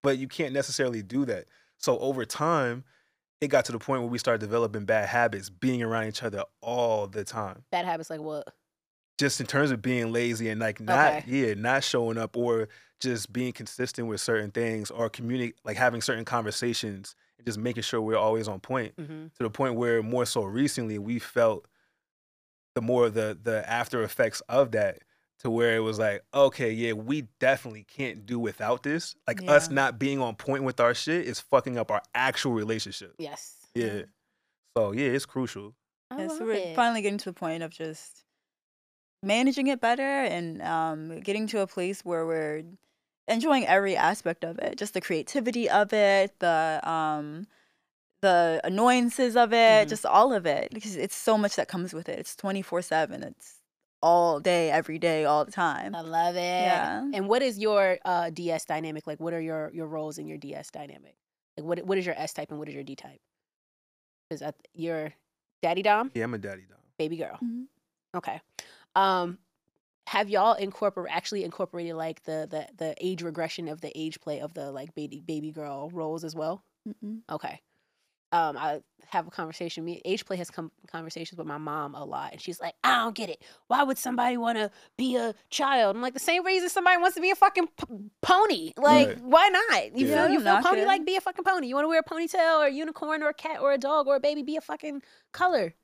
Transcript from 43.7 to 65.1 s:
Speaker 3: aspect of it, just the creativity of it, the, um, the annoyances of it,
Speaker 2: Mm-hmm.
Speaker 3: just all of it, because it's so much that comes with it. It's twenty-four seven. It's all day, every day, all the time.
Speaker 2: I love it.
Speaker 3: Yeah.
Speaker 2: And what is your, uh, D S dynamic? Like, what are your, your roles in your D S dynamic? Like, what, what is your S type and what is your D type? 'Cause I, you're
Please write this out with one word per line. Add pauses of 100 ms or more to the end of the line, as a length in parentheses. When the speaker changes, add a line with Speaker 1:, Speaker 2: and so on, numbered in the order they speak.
Speaker 3:
aspect
of
it,
just
the
creativity
of
it,
the,
um, (760)
the
annoyances
of
it,
Speaker 2:
Mm-hmm.
Speaker 3:
just
all
of
it,
because
it's
so
much
that
comes
with
it.
It's
twenty-four
seven.
It's (420)
all
day,
every
day,
all
the
time.
Speaker 2:
I
love
it.
Speaker 3:
Yeah.
Speaker 2:
And
what
is
your,
uh,
D
S
dynamic?
Like,
what
are
your,
your
roles
in
your
D
S
dynamic? (420)
Like,
what,
what
is
your
S
type
and
what
is
your
D
type? (1080)
'Cause
I, (200)
you're (500)